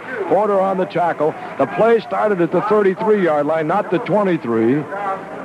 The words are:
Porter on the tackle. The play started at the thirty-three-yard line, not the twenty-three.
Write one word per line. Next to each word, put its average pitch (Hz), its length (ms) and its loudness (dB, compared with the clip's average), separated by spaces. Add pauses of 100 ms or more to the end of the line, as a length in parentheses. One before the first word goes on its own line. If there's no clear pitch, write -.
(280)
Porter 196 340 2
on 190 160 0
the 180 80 0
tackle. 160 480 0 (240)
The 139 80 -10
play 220 360 2
started 196 400 -2
at 160 100 0
the 170 100 2
thirty-three-yard 190 840 2
line, 160 180 0
not 202 240 0
the 175 80 0
twenty-three. 143 800 0 (680)